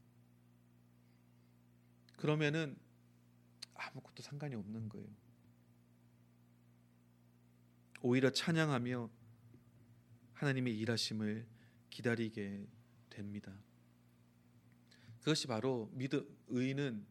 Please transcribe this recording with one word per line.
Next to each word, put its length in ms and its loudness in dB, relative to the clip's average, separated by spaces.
그러면은 600 4
아무것도 480 -12
상관이 320 -8
없는 340 -6
거예요. 180 -10
오히려 300 6
찬양하며 760 2
하나님의 460 2
일하심을 680 0
기다리게 800 -2
됩니다. 440 -10
그것이 280 2
바로 460 0
믿음, 300 -2
의인은 640 0